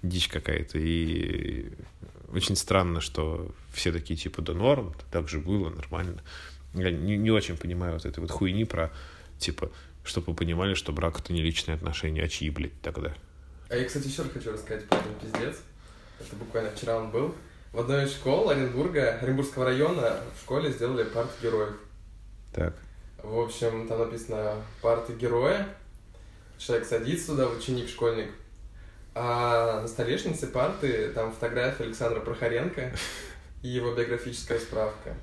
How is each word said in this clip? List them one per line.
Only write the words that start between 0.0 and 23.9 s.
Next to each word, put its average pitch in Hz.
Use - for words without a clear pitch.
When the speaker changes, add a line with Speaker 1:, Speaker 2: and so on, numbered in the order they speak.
Speaker 1:
дичь 90
какая-то. 78
И 82
очень 95
странно, 87
что 80
все -
такие, 82
типа: -
«Да 85
норм, 107
так 87
же 78
было, 90
нормально». 85
Я 92
не, 90
не 110
очень 95
понимаю 87
вот 80
этой -
вот 85
хуйни 101
про, 82
типа, -
чтобы -
вы 80
понимали, 87
что -
брак — 82
это -
не 85
личные 80
отношения, 80
а 80
чьи, 78
блядь, 76
тогда? 78
Speaker 2:
А 123
я, 127
кстати, 135
ещё -
раз -
хочу 113
рассказать 107
про -
один 110
пиздец. 113
Это -
буквально 107
вчера 113
он 110
был. 143
В 110
одной 139
из 135
школ 143
Оренбурга, 135
Оренбургского 131
района, 131
в -
школе 139
сделали 120
парты 117
героев. 107
Speaker 1:
Так. 82
Speaker 2:
В 110
общем, 113
там 113